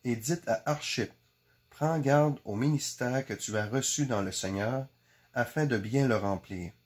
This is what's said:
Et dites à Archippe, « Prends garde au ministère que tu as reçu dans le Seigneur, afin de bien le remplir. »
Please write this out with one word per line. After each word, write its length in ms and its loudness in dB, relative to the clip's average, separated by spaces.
Et 120 0
dites 320 -4
à 220 0
Archippe, « 440 -4
Prends 260 0
garde 480 4
au 100 -6
ministère 680 0
que 80 -6
tu 240 -4
as 80 0
reçu 400 0
dans 160 0
le 100 -2
Seigneur, 540 -2
afin 320 0
de 120 2
bien 300 2
le 80 4
remplir. » 560 -4